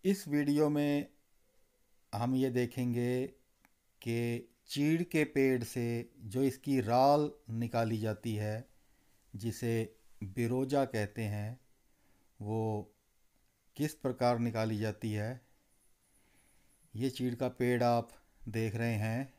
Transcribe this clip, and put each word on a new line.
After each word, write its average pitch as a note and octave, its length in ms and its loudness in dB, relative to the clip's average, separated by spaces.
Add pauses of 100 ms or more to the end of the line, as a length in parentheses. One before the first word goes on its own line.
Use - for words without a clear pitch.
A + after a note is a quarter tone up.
इस G3 240 2
वीडियो D3 400 2
में D3 380 2 (1040)
हम A#2+ 220 0
ये C3 160 2
देखेंगे B2 760 0 (760)
कि A#2 460 -2 (200)
चीड़ D#3 340 2
के D#3+ 220 2
पेड़ C3+ 400 2
से A#2+ 200 -4 (420)
जो A#2+ 160 -2
इसकी C3+ 380 0
राल C3+ 480 4 (240)
निकाली A#2 460 0
जाती A2 360 -2
है, G#2+ 300 -4 (680)
जिसे A2+ 380 -4 (540)
बिरोजा C3 600 0
कहते A2 380 -4
हैं, G#2 340 -6 (840)
वो A2 520 -4 (840)
किस D3+ 200 -2
प्रकार B2 420 0
निकाली A2 400 0
जाती G#2+ 340 -4
है। A2 280 -4 (1500)
ये B2+ 160 -2
चीड़ B2 240 -2
का B2+ 160 -2
पेड़ B2 320 2
आप A#2+ 260 2 (400)
देख A2 280 -2
रहे A#2 200 0
हैं A2+ 320 -2 (100)